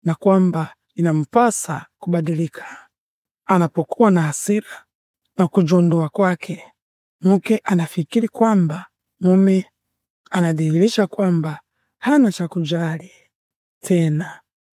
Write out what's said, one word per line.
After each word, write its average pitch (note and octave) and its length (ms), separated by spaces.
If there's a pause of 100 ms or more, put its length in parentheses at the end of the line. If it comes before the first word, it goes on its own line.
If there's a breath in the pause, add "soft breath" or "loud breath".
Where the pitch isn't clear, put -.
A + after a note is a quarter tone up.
na E3 120
kwamba F#3 600 (200)
inampasa E3+ 920 (120)
kubadilika. E3 880 (580)
Anapokuwa F#3 640
na F3 120
hasira - 640 (500)
na F3+ 120
kujiondoa E3+ 600
kwake, - 640 (480)
mke G3 440
anafikiri F#3 640
kwamba F#3 580 (340)
mume F#3+ 500 (600)
anadhihirisha E3+ 760
kwamba E3 540 (380)
hana B3+ 340
cha E3+ 160
kujali E3 640 (680)
tena E3 600 (380)